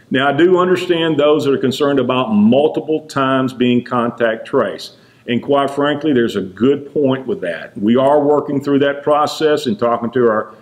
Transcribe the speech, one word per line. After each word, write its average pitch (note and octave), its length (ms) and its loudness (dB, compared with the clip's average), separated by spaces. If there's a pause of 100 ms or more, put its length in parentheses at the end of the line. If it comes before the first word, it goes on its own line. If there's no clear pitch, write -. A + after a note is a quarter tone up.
(100)
Now, C3+ 180 0
I C#3+ 40 2
do F3 260 4
understand F3 640 0
those D3 240 2
that C#3 100 2
are A#2+ 40 0
concerned C#3 420 0
about B2+ 320 -2
multiple D3 720 2
times C3 460 -2
being B2 320 0
contact A#2 600 -2
traced. G#2 520 -4 (320)
And A#2 120 -2
quite C#3 300 0
frankly, D3 420 -2
there's A#2 220 2
a G2+ 80 -2
good C3 500 -2
point C3 360 -2
with F#2 140 -6
that. E2+ 360 -10
We G#2 160 2
are C#3 260 2
working C#3+ 400 0
through C#3 200 0
that C#3 240 -2
process D3+ 600 0
and G#2 120 -2
talking A#2+ 320 -2
to B2 160 2
our, G#2+ 360 0